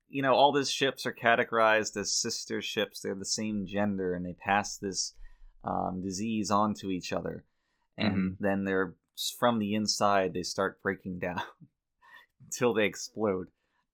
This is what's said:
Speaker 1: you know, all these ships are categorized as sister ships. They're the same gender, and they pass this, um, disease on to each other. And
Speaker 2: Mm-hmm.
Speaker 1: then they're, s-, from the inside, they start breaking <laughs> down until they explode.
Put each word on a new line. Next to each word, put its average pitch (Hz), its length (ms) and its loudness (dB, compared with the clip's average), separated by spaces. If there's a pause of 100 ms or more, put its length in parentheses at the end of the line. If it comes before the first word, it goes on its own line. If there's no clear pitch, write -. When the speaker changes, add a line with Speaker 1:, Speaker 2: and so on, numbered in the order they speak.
Speaker 1:
you 135 140 -4
know, 135 120 4
all 135 180 8
these 135 180 2
ships - 360 0
are 120 80 -4
categorized 113 840 4
as 98 160 -2
sister - 480 -2
ships. - 400 -4
They're 101 140 -4
the 95 100 -10
same 107 420 -4
gender, 95 480 0
and 87 120 -4
they 87 80 -8
pass 101 420 0
this, - 380 -6 (500)
um, 92 380 -4
disease 101 480 -4
on 104 240 2
to 98 160 -6
each 90 220 -4
other. 85 320 -4 (540)
And 104 160 0
Speaker 2:
Mm-hmm. 95 300 -2
Speaker 1:
then 98 200 0
they're, 95 300 0 (220)
s-, - 220 -6
from 120 200 4
the 104 160 0
inside, 101 600 2
they 90 80 -4
start 95 400 -2
breaking 95 360 -4
<laughs> - 20 -14
down 87 200 -4 (1080)
until 120 280 0
they 104 120 4
explode. 92 640 -2 (460)